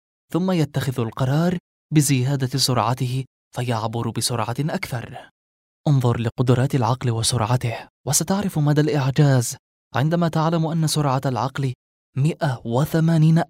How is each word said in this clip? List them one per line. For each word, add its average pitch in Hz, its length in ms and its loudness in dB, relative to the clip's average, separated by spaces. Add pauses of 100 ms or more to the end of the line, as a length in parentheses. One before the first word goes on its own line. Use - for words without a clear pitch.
(340)
ثم 180 180 0
يتخذ 147 480 -2
القرار 143 580 0 (360)
بزيادة 139 680 2
سرعته 127 680 0 (300)
فيعبر 117 540 -4
بسرعة 113 500 -4
أكثر. 135 680 -8 (580)
انظر 123 320 2
لقدرات 123 560 0
العقل 123 360 0
وسرعته، 113 800 -2 (180)
وستعرف 185 520 -2
مدى 147 220 2
الإعجاز 135 760 2 (380)
عندما 165 320 2
تعلم 160 380 0
أن 160 220 -2
سرعة 139 380 0
العقل 131 480 -2 (440)
مائة 143 480 0
وثمانين 160 840 2